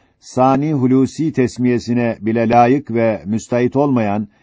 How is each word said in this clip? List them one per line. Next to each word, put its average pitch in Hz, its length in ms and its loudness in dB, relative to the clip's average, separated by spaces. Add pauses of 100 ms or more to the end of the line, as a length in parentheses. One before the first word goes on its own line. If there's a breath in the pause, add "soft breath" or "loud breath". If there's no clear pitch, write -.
(180)
Sani 135 540 0
Hulusi 131 600 0
tesmiyesine 120 880 -2
bile 110 280 -2
layık 120 420 2
ve 113 360 0
müstahit 120 500 -2
olmayan 110 520 0 (140)